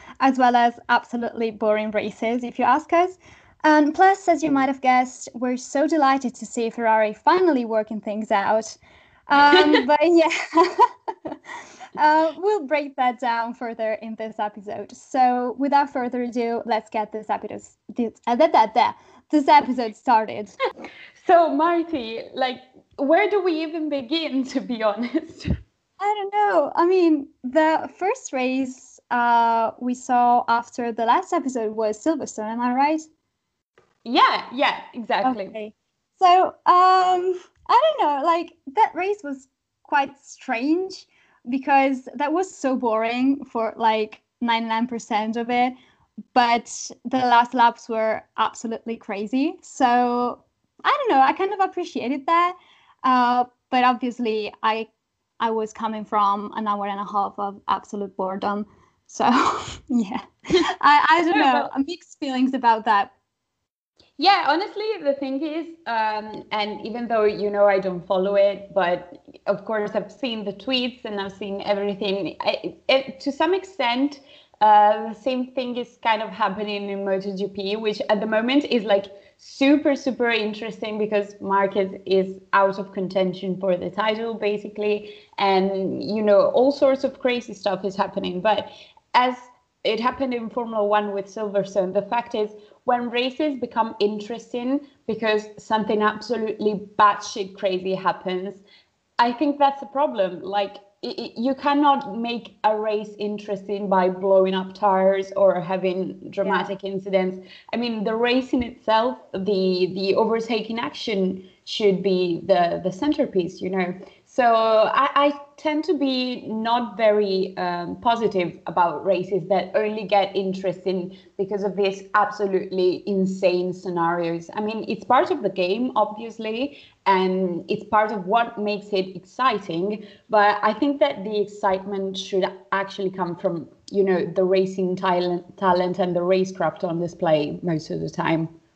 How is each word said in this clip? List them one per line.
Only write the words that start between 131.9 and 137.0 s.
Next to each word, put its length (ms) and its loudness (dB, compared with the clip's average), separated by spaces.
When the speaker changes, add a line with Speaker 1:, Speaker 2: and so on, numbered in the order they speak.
Speaker 2:
should 280 -2
actually 400 -4
come 240 -6
from, 340 -4
you 140 2
know, 200 2
the 200 0
racing 500 0
talent, 640 -2
talent 400 2
and 160 0
the 60 0
racecraft 640 0
on 160 -4